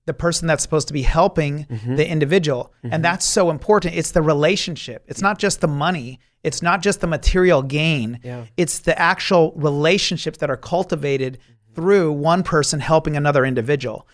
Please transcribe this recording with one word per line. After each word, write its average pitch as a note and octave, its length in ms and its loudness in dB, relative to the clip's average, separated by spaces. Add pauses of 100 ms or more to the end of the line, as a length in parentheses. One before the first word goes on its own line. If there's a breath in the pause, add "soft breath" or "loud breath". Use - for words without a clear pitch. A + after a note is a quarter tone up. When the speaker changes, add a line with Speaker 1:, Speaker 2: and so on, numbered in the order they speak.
Speaker 1:
the - 80 -4
person E3+ 320 -2
that's D#3 160 2
supposed - 240 -2
to D3 80 -8
be C#3 80 -2
helping D3+ 640 2
Speaker 2:
Mm-hmm. A#2+ 320 -6
Speaker 1:
the D#3 120 2
individual. D3+ 640 0 (120)
Speaker 2:
Mm-hmm. B2 100 -6
Speaker 1:
And D#3+ 100 0
that's F3 220 0
so F3+ 240 2
important. F3 460 0
It's D#3+ 160 -4
the E3 100 2
relationship. D3+ 840 -2
It's - 120 -12
not G3 200 -2
just G3+ 200 -2
the E3+ 80 0
money. C#3+ 520 -4 (240)
It's D#3 180 -6
not F3 180 0
just G3 200 -2
the E3+ 80 -2
material E3 520 2
gain. C3+ 640 -2
Speaker 2:
Yeah. B2 220 -12 (120)
Speaker 1:
It's - 220 -2
the E3 180 0
actual E3+ 600 2
relationships D#3 800 -2
that D3 100 -4
are C3 80 -4
cultivated C#3+ 800 -4
Speaker 2:
Mm-hmm. - 440 -16
Speaker 1:
through F3+ 300 4
one E3 300 2
person D3+ 380 0
helping D#3 380 2
another C#3+ 260 4
individual. B2+ 680 -2